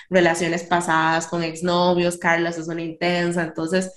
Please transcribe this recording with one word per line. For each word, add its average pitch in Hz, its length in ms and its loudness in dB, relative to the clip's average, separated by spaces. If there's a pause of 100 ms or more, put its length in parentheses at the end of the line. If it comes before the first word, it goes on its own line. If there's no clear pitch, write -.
(100)
relaciones 170 540 2
pasadas 165 640 2
con 170 160 -4
exnovios, 175 760 0
Carla, 170 320 2
usted 165 120 -8
es 160 60 -8
una 165 140 -6
intensa". 175 640 -2
Entonces, 170 520 -4